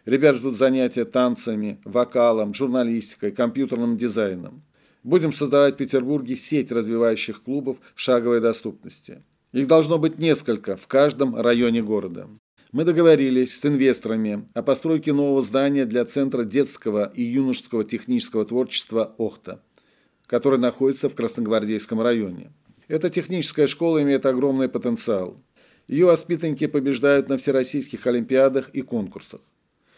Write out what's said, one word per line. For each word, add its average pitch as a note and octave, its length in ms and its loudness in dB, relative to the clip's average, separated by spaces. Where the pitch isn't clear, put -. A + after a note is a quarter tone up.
Ребят C3+ 300 4
ждут A#2+ 200 -4
занятия B2+ 500 2
танцами, A2 800 -2
вокалом, A2+ 720 0
журналистикой, A#2 800 -2
компьютерным A#2 640 -2
дизайном. G#2 640 -4
Будем D#3 300 2
создавать C#3+ 400 2
в C#3 40 -20
Петербурге C3 600 -2
сеть - 340 -2
развивающих A2+ 720 0
клубов C3 380 -6
шаговой A#2+ 460 0
доступности. - 840 -6
Их C3 160 -2
должно D#3+ 300 4
быть D#3 200 -2
несколько B2+ 600 -2
в - 100 -20
каждом C3+ 480 2
районе A#2 460 2
города. G2 480 -6
Мы D3+ 140 -2
договорились C#3+ 760 4
с - 60 -2
инвесторами A2+ 880 0
о A#2 80 -6
постройке D3+ 500 0
нового C#3 300 2
здания C3+ 440 0
для A#2 200 0
Центра C3+ 380 -2
детского G#2+ 720 -2
и A#2+ 100 -4
юношеского B2 600 -2
технического A2+ 640 -4
творчества A2+ 720 -4
«Охта», - 440 -8
который B2+ 320 2
находится C3 500 0
в - 60 -14
Красногвардейском A2 840 -2
районе. A2+ 520 -2
Эта D#3+ 220 -2
техническая D#3+ 580 -2
школа E3 360 0
имеет C#3 220 2
огромный C3 440 0
потенциал. A2+ 680 -4
Ее E3 200 2
воспитанники D#3 600 0
побеждают C#3 600 2
на C3+ 100 -2
всероссийских C3 680 -2
олимпиадах C3 640 2
и C#3 120 -8
конкурсах. G2+ 600 -8